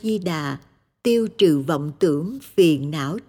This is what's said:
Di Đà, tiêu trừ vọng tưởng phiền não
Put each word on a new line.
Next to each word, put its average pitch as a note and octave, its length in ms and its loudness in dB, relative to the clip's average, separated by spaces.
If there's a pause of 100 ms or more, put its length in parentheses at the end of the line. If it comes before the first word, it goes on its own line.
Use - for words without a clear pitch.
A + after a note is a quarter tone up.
Di A3 180 -2
Đà, D3+ 400 -6 (440)
tiêu A#3 240 2 (100)
trừ D#3+ 220 4
vọng C#3+ 400 -4
tưởng F3+ 420 0
phiền D3+ 500 2
não C3+ 260 -6 (120)